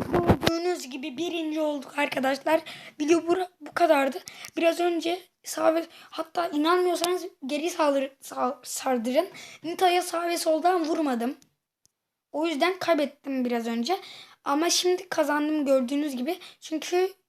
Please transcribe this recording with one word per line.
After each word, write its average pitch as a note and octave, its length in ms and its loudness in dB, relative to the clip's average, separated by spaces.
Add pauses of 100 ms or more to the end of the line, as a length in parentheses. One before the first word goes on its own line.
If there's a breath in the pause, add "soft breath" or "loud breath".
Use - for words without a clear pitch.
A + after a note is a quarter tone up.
(120)
Gördüğünüz E4+ 760 0
gibi C4+ 260 -8
birinci D#4+ 440 -4
olduk D4 380 -4
arkadaşlar. C#4+ 640 0 (400 loud breath)
Video D#4+ 260 2
bura-, F4+ 220 0 (120)
bu D4 140 -14
kadardı. D4 440 4 (380 loud breath)
Biraz E4 240 2
önce E4+ 380 0 (260)
sağ D#4+ 300 2
ve, E4 120 -2 (240 loud breath)
hatta E4+ 380 -4
inanmıyorsanız F4 800 2 (200)
geri D4 240 -2
saldır-, C#4+ 400 2 (100)
sal-, C4 420 -4
sardırın. C4 680 0 (360 loud breath)
Nita'ya F4 380 2
sağ E4+ 260 -4
ve E4+ 80 0
soldan E4 480 2
vurmadım. C#4+ 520 0 (960)
O D4+ 140 -2
yüzden E4+ 320 0
kaybettim C#4 680 0
biraz A#3 220 -2
önce. A#3 340 -2 (440 loud breath)
Ama D#4 260 2
şimdi F4+ 380 2
kazandım D4 560 0
gördüğünüz C4+ 520 2
gibi. D#4 220 -4 (220 loud breath)
Çünkü F4+ 520 0 (160)